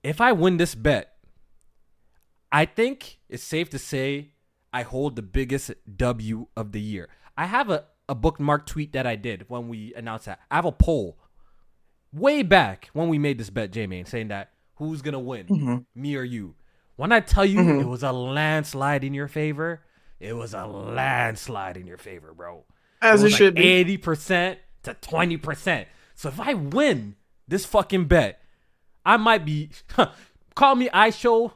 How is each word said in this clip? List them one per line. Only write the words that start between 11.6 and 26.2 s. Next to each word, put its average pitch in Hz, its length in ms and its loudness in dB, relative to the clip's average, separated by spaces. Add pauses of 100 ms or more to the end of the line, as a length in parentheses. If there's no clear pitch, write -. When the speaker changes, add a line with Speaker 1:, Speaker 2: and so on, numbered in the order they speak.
Speaker 1:
way 269 320 2
back 156 500 2
when 165 140 -4
we 156 100 0
made 143 200 -2
this 110 120 -10
bet, 101 220 -6
J-Main, 92 340 -8
saying 113 220 -8
that 101 220 -10 (260)
who's 156 260 -10
gonna 139 180 -6
win, 123 280 -10
Speaker 2:
Mm-hmm. 139 300 0 (240)
Speaker 1:
me 143 140 -4
or 127 80 -6
you. 110 320 -10 (400)
When 160 160 -2
I 226 100 6
tell - 240 4
you 196 140 4
Speaker 2:
Mm-hmm. 160 220 6
Speaker 1:
it 127 60 -2
was 123 160 -6
a 131 80 0
landslide 139 920 -2
in 139 100 -6
your 139 140 -8
favor, 151 540 -6 (380)
it 107 140 -12
was 113 200 -10
a 98 140 -12
landslide 110 1120 -6
in 90 100 -14
your 87 100 -18
favor, 80 360 -20
bro. 87 320 -18 (360)
Speaker 2:
As 220 200 8
Speaker 1:
It - 20 8
Speaker 2:
it 208 40 8
Speaker 1:
was 208 80 6
Speaker 2:
should 190 200 8
Speaker 1:
like 165 80 6
Speaker 2:
be. 180 60 10
Speaker 1:
eighty 185 280 4
percent 175 640 -2 (240)
to 117 120 -12
twenty 165 420 -2
percent. 143 500 -4 (280)
So 151 140 -8